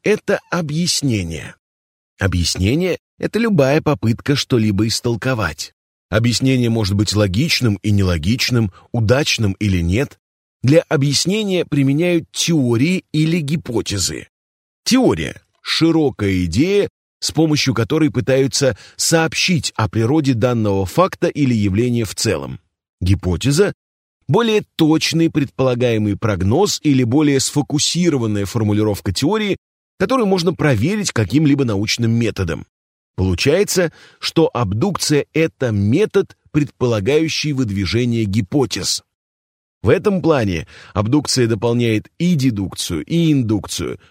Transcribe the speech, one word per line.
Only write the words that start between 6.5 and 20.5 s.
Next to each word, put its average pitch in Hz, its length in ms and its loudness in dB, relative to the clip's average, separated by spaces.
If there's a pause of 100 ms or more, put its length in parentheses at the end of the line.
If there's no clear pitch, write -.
может 107 260 0
быть 104 200 0
логичным 104 600 0
и 104 160 -2
нелогичным, 98 840 0 (180)
удачным 117 680 0
или 95 180 0
нет. 92 400 -2 (420)
Для 147 280 4
объяснения 165 720 0
применяют 151 680 0
теории 147 800 0
или 156 260 2
гипотезы. 101 880 -4 (560)
Теория — 117 580 0 (200)
широкая 131 840 0
идея, 165 460 0 (320)
с - 100 -6
помощью 151 420 0
которой 147 380 0
пытаются 131 680 0 (180)
сообщить - 800 0
о 110 140 -2
природе 131 440 0
данного 107 520 0